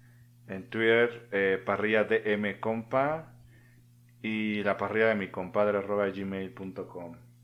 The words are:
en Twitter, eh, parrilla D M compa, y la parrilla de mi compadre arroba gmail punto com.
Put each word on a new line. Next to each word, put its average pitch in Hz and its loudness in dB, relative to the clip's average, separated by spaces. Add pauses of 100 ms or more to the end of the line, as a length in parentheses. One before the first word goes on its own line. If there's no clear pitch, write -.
(480)
en 95 -10
Twitter, 117 2
eh, 98 2
parrilla 104 2
D 107 2
M 104 -2
compa, 131 -4 (880)
y 107 -2
la 98 2
parrilla 107 2
de 110 4
mi 95 -2
compadre 101 2
arroba 101 0
gmail 95 -6
punto 95 -10
com. 85 -12 (280)